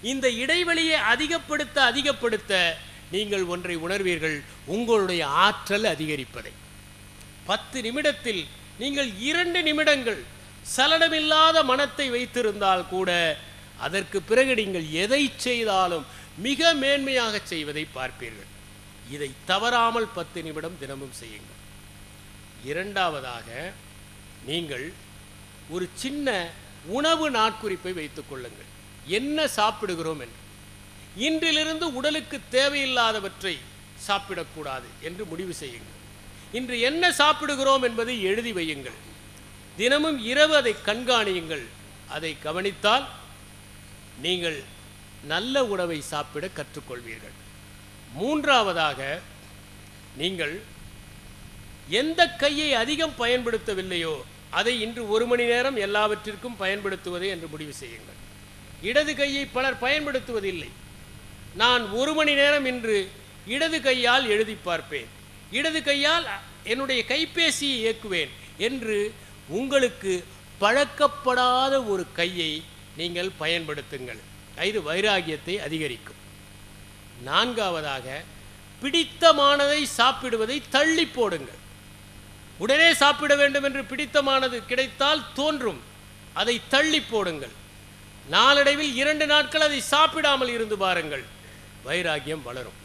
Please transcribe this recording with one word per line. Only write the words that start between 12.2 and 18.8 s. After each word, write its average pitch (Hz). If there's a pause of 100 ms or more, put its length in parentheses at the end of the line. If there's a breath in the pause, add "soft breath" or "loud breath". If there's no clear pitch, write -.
கூட 185 (760)
அதற்கு 190 (120)
பிறகு 262
நீங்கள் 185 (180)
எதை 269 (240)
செய்தாலும் 190 (400 loud breath)
மிக 330 (100)
மேன்மையாக 269 (180)
செய்வதை 151 (120)
பார்ப்பீர்கள். 113 (680)